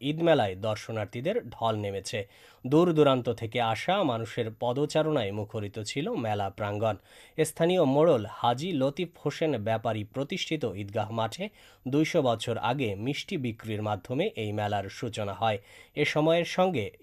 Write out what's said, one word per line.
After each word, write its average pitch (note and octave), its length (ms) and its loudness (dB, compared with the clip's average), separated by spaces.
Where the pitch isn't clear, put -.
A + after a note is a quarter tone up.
ঈদ D3+ 220 -2
মেলায় B2+ 340 4
দর্শনার্থীদের A2+ 920 -4
ঢল A2+ 260 0
নেমেছে। G2+ 520 -4
দূর D#3+ 280 6
দূরান্ত C3+ 340 4
থেকে A#2 320 -2
আসা A#2 420 0
মানুষের A2+ 480 -2
পদচারণায় C#3+ 720 0
মুখরিত G#2 460 -6
ছিল C#3+ 360 -4
মেলা G#2 360 -2
প্রাঙ্গণ। G#2 460 -2
স্থানীয় E3+ 400 2
মোড়ল C3+ 460 4
হাজী B2+ 420 0
লতিফ C#3+ 360 0
হোসেন C#3+ 400 -2
ব্যাপারী A2 400 0
প্রতিষ্ঠিত D3+ 600 -4
ঈদগাহ G#2 480 -4
মাঠে A2+ 360 -4
দুইশো D3+ 340 4
বছর A#2 360 0
আগে A#2+ 360 0
মিষ্টি C3 420 -4
বিক্রির A2 460 -4
মাধ্যমে G#2+ 540 -2
এই G#2+ 160 -4
মেলার G#2 360 -2
সূচনা G#2 460 -6
হয়। G#2+ 240 0
এ D3 100 0
সময়ের D#3+ 400 4
সঙ্গে D#3+ 460 0